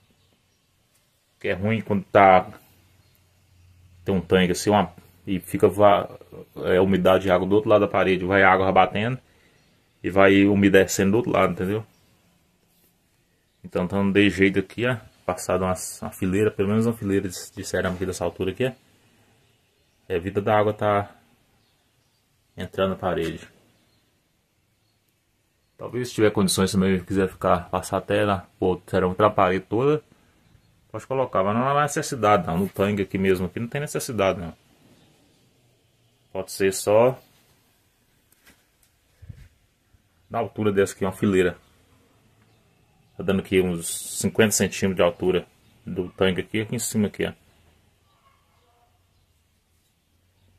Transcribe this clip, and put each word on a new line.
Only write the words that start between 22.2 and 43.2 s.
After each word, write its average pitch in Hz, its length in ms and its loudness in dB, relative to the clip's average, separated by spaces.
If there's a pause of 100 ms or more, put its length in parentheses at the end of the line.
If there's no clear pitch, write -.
entrando 95 340 -6
na 92 60 -8
parede. 82 520 -6 (2250)
Talvez 120 320 -10
se - 60 -16
tiver 107 160 4
condições 95 400 0
também, 95 340 0
quiser 95 240 0
ficar, 90 400 -2
passar 92 280 -4
até 101 280 -2
lá, 98 220 -2 (140)
pô, 90 260 -2
cerâmica 92 380 0
na 107 60 6
parede 95 340 0
toda, 143 380 -2 (880)
pode 107 160 -14
colocar, 127 360 -2
mas 104 120 0
não 123 120 0
há 143 160 0
necessidade 110 640 0
não, 85 120 -2
no 95 100 -2
tanque 101 340 -2
aqui 95 160 -6
mesmo, 95 280 0
aqui - 120 -10
não 117 80 -6
tem 143 140 -8
necessidade 101 580 -2
não. 82 160 -12 (1800)
Pode 95 200 -10
ser 95 200 0
só 117 480 2 (3000)
na 113 80 -8
altura 107 340 -2
dessa 98 220 0
aqui, - 100 -8
uma 92 80 -2
fileira. 92 460 0 (1600)
Tá 95 80 -12